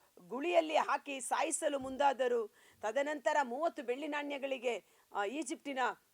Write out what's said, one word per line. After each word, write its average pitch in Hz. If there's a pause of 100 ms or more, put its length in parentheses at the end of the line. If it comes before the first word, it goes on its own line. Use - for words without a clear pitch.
(180)
ಗುಳಿಯಲ್ಲಿ 311
ಹಾಕಿ 269
ಸಾಯಿಸಲು 285
ಮುಂದಾದರು. 254 (320)
ತದನಂತರ 285
ಮೂವತ್ತು 277
ಬೆಳ್ಳಿ 254
ನಾಣ್ಯಗಳಿಗೆ, 269 (280)
ಆ, 202
ಈಜಿಪ್ಟಿನ 277 (360)